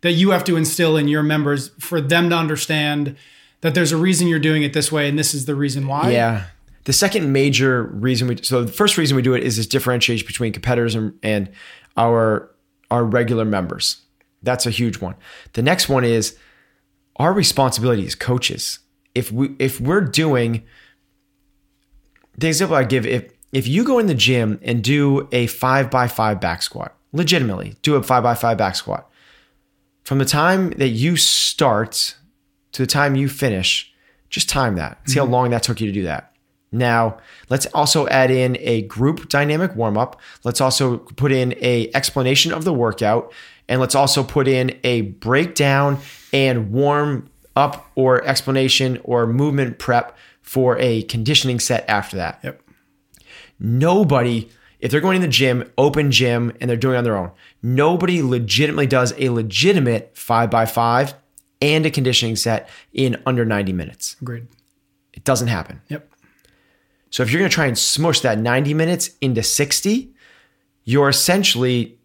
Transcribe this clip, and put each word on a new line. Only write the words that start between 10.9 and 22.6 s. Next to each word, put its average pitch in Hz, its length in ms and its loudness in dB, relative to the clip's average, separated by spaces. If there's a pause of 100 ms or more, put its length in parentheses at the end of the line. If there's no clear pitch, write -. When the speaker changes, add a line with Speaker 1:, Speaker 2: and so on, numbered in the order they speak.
Speaker 2:
and, 110 200 -4 (100)
and 104 260 -2 (480)
our, 113 540 2 (400)
our 120 120 0
regular 117 420 0
members. 98 520 -4 (460)
That's 123 240 -2
a - 20 -2
huge 113 320 -4
one. 90 140 -8 (380)
The 117 100 -2
next 175 260 0
one 131 140 2
is 117 320 0 (800)
our 165 180 2
responsibility 127 720 0
as - 80 -8
coaches. - 680 -4 (360)
If 117 160 -4
we, 135 260 -2
if 131 240 -2
we're 165 200 2
doing, 123 640 0 (1700)
the 139 100 0
example 160 280 0